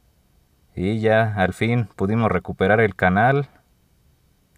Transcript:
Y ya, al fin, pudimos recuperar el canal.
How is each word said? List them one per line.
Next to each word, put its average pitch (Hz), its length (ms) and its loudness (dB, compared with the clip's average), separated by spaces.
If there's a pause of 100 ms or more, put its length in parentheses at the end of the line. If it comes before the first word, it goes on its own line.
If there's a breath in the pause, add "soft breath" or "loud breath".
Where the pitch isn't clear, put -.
(760)
Y 104 260 -4
ya, 110 340 0
al 98 180 0
fin, 113 420 -2
pudimos 107 380 0
recuperar 95 480 0
el 107 160 0
canal. 117 520 0 (1080)